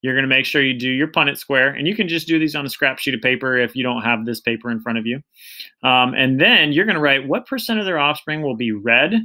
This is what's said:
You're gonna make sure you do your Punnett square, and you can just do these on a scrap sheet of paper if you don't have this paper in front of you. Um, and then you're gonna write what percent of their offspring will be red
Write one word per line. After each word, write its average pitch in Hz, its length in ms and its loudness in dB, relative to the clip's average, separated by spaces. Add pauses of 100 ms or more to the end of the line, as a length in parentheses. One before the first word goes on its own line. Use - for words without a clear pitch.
You're 127 140 -2
gonna 135 120 0
make 131 200 2
sure 147 160 2
you 131 120 2
do 123 160 -4
your 135 180 0
Punnett 143 300 0
square, 135 300 2
and 143 180 -4
you 202 80 -2
can 208 140 -2
just 165 180 -4
do 165 120 2
these 156 160 0
on 143 120 -6
a - 40 -6
scrap 131 280 -2
sheet 135 160 -4
of 120 80 -6
paper 127 340 0
if 120 200 0
you 131 60 -4
don't 120 200 -2
have 113 240 -2
this 117 140 -6
paper 117 300 -4
in 113 100 -4
front 113 180 -4
of 110 80 -4
you. 127 140 -4 (640)
Um, 127 320 4
and 131 260 2
then 175 320 4
you're 165 120 2
gonna 190 160 0
write 139 280 2
what 220 180 -2
percent 233 320 -4
of 214 80 -2
their 175 120 -2
offspring 147 440 -2
will 135 140 -2
be 113 160 -2
red 117 420 2 (100)